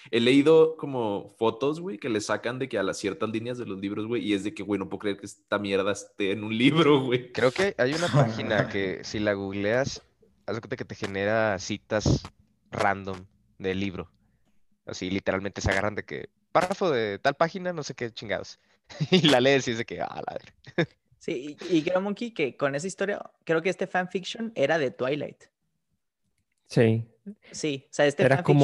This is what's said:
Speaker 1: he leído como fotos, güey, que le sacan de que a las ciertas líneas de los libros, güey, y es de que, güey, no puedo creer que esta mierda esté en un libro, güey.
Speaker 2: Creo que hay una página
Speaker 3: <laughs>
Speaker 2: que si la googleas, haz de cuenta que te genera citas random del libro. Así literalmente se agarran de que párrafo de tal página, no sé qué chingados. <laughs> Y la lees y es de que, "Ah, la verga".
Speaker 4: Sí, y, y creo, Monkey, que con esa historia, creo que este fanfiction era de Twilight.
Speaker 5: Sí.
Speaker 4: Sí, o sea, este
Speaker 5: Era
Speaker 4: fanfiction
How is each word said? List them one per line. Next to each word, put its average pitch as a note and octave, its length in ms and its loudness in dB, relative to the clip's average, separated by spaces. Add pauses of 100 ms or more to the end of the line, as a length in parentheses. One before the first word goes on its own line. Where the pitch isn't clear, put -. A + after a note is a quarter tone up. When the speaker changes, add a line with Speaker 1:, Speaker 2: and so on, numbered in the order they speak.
Speaker 1:
he A2+ 100 2
leído D3+ 560 6
como A#2+ 640 -4
fotos, C3 420 0
güey, F3 200 -10
que C3+ 100 -6
le G#2+ 100 0
sacan A2 380 -4
de C3 100 -6
que A2 120 -4
a G2 40 0
las F#2 140 -2
ciertas G#2+ 320 -4
líneas A#2 300 -6
de A2+ 80 -8
los G2 120 -8
libros, G#2 280 -6
güey, A#2 180 -2
y G#2 80 2
es G2 100 0
de G2+ 120 -6
que, G2+ 80 -10
güey, G2+ 160 -2
no F#2+ 100 -6
puedo G2+ 120 -8
creer G2+ 160 -4
que - 100 -16
esta - 320 -4
mierda G2 320 0
esté G2+ 400 -4
en G#2+ 120 -4
un A2 140 -4
libro, C#3+ 440 6
güey. B2+ 300 -2
Speaker 2:
Creo B2+ 200 2
que F#3+ 260 0
hay B2+ 160 2
una E3 140 -2
página A2 600 2
Speaker 3:
<laughs> - 20 -10
Speaker 2:
que G2 340 -4
si - 160 -6
la G#2 140 2
googleas, G2+ 680 -2 (460)
haz G#2 80 -4
de A2+ 60 -6
cuenta A#2 160 -10
que A#2 80 -8
te G2+ 100 -12
genera G2+ 640 0
citas - 640 -2 (480)
random G2 480 -2 (400)
del F#2+ 200 -2
libro. F2+ 300 -6 (760)
Así F#2 240 -8
literalmente F#2+ 500 -2
se - 80 2
agarran G2 240 0
de G2+ 120 -8
que - 240 -12 (220)
párrafo F3+ 380 0
de A2 300 0
tal C#3 160 2
página, F3+ 360 -2
no E3 120 -8
sé C#3 100 -10
qué A#2+ 160 -8
chingados. G2+ 500 -8 (300)
<laughs> - 220 -4
Y E3+ 180 6
la C3 100 6
lees C3+ 280 4
y B2+ 40 -2
es A2+ 60 -2
de A#2 80 -4
que, E2+ 160 -8
"Ah, - 260 -8
la - 60 -10
verga". - 560 -6 (300)
Speaker 4:
Sí, D3 360 -8 (140)
y, F3 80 2
y D3+ 60 0
creo, F3+ 180 2
Monkey, G#3 300 -6
que C#3 260 -4
con C#3 160 -2
esa D3+ 140 -6
historia, G3 340 -4 (240)
creo E3 160 0
que F3+ 80 -2
este F#3 160 -4
fanfiction F#3 720 -4
era D3 240 2
de C3 100 0
Twilight. C3+ 540 -6 (1200)
Speaker 5:
Sí. A2+ 380 4 (460)
Speaker 4:
Sí, C#3+ 340 -6
o - 80 -20
sea, D3 140 4
este C#3+ 160 2
Speaker 5:
Era C3 140 6
Speaker 4:
fanfiction D3 260 6